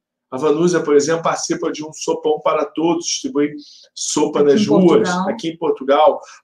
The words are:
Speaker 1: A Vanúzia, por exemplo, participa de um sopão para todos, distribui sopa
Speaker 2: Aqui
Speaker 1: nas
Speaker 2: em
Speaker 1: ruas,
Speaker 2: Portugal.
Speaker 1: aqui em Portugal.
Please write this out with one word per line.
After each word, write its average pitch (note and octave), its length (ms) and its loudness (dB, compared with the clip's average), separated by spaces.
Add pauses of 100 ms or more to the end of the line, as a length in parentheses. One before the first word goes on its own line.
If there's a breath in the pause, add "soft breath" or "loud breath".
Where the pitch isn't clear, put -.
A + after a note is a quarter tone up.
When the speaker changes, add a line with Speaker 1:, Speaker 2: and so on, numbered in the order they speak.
(320)
Speaker 1:
A C3 60 -8
Vanúzia, D#3 420 2
por D3 140 0
exemplo, D#3+ 300 2
participa E3 480 -4
de D3+ 120 -10
um D#3 80 -14
sopão D#3 460 -4
para D#3 260 -2
todos, E3 400 -2
distribui C#3+ 480 -2 (400 loud breath)
sopa D3 460 -2
Speaker 2:
Aqui C#3+ 140 4
Speaker 1:
nas - 80 4
Speaker 2:
em - 60 2
Speaker 1:
ruas, F#3 180 4
Speaker 2:
Portugal. F3+ 440 2
Speaker 1:
aqui G#3 200 -6
em D#3+ 80 -8
Portugal. C#3+ 640 2 (240 loud breath)